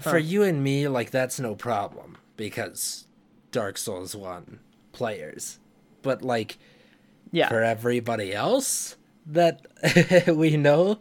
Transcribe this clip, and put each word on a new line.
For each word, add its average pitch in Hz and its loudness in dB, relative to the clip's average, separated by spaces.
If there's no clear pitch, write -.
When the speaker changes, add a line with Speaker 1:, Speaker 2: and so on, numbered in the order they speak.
Speaker 1:
Huh. 156 -2
Speaker 2:
for 165 4
you 170 2
and 170 2
me, 139 0
like, 123 -2
that's 127 -2
no 117 -6
problem, 101 -8
because - -8
Dark 101 -4
Souls 92 -10
one 90 -14
players. 98 -10
But, 131 -4
like, 117 -4
Speaker 1:
Yeah. 165 2
Speaker 2:
for 113 2
everybody 113 -2
else 202 -2
that 165 2
<laughs> 175 6
we 156 4
know, 156 4